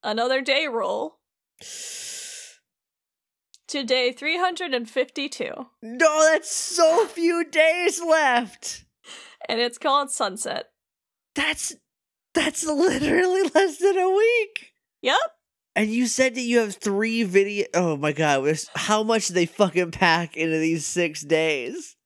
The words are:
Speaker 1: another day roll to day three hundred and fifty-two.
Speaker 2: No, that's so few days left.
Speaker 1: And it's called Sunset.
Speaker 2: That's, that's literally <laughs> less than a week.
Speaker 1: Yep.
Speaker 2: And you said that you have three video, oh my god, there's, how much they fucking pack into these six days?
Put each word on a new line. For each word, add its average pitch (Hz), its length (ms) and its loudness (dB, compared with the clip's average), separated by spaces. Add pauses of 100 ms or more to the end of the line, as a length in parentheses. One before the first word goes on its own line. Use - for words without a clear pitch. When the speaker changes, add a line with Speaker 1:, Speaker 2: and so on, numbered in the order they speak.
Speaker 1:
another 247 380 0
day 277 280 0
roll 233 500 -4 (2500)
to 277 160 -6
day 254 280 2
three 311 260 -4
hundred 359 360 -2
and 233 140 -4
fifty-two. 269 800 -6 (160)
Speaker 2:
No, 302 500 2
that's 320 180 -2
so 339 560 2
few 339 380 -2
days 339 580 2
left. 277 840 0 (640)
Speaker 1:
And 226 120 -2
it's 240 180 -4
called 277 320 0
Sunset. - 600 -6 (640)
Speaker 2:
That's, 302 400 -4 (600)
that's 311 300 0
literally 330 760 2
<laughs> 339 120 -2
less 392 240 2
than 381 200 2
a 370 120 2
week. 427 640 0 (300)
Speaker 1:
Yep. 302 160 2 (580)
Speaker 2:
And 214 140 0
you 240 180 2
said 262 260 0
that 254 60 -6
you 240 180 2
have 214 160 0
three 220 480 0
video, 202 500 2
oh 170 240 2
my 147 160 0
god, 139 320 2
there's, 151 300 0
how 214 300 0
much 220 240 0
they 175 180 0
fucking 180 460 0
pack 170 440 2
into 160 220 0
these 160 260 0
six 156 380 -2
days? 156 720 -2 (100)